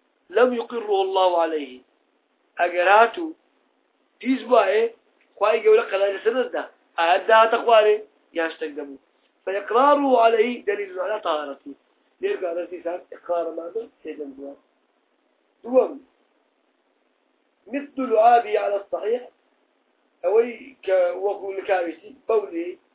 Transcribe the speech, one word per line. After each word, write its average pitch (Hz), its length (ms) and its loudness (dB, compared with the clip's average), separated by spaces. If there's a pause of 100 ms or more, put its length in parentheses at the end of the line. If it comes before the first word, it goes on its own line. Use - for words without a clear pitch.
(300)
لم 247 240 2
يقره 226 480 -2
الله 185 400 2
عليه. 143 400 -6 (760)
أجراته. 180 760 0 (880)
تيز 233 240 -4
بواه. 220 460 2 (460)
خواهي 214 320 0
قولة 214 140 6
قلال 196 420 -4
سنده. 226 460 -4 (300)
أهدها 190 460 4
تقواره. 220 560 4 (320)
ياشتك 160 340 -6
دمه. 143 300 -12 (480)
فإقراره 247 760 2
عليه 226 440 2
دليل 196 340 -4
على 202 200 -6
طهارته. 143 540 -6 (480)
ليه 202 140 -4
قال 175 240 -6
الإنسان 175 420 -10 (120)
إقرار 170 380 -6
ماذا؟ 170 380 -10 (140)
سيدنا 139 520 -14 (1080)
دوم. 247 420 0 (1600)
مثل 285 300 -10
لعابه 220 600 4
على 202 160 -2
الصحيح. 214 540 -6 (960)
أوي 233 500 0 (100)
كوقو 190 680 -2
الكارثي. 185 640 -6 (140)
بوله. 214 480 -4 (180)